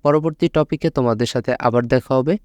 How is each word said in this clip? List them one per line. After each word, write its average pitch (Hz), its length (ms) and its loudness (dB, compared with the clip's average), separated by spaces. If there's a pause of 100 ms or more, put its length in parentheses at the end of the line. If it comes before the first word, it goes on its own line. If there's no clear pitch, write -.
পরবর্তী 156 460 0
টপিকে 156 400 -2
তোমাদের 120 360 0
সাথে 123 340 -4
আবার 120 280 2
দেখা 131 280 0
হবে। 147 300 0